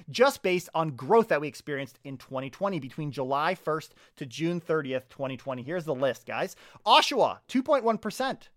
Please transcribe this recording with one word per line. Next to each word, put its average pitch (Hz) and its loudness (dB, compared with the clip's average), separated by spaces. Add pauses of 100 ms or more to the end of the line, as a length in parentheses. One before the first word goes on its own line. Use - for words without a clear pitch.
(100)
just 240 2
based 180 0
on 160 0
growth 196 4
that 151 2
we 151 -6
experienced 139 -10
in 135 -12
twenty 131 -8
twenty, 190 -4
between 143 -6
July 143 0
first 156 -4 (220)
to 147 -10
June 165 -2
thirtieth, 139 -4
twenty 131 -8
twenty. 120 -8
Here's 160 -6
the 151 -2
list, 127 -2
guys. 127 -6 (300)
Oshawa, 214 6 (100)
two 254 0
point 269 2
one 220 2
percent 247 -6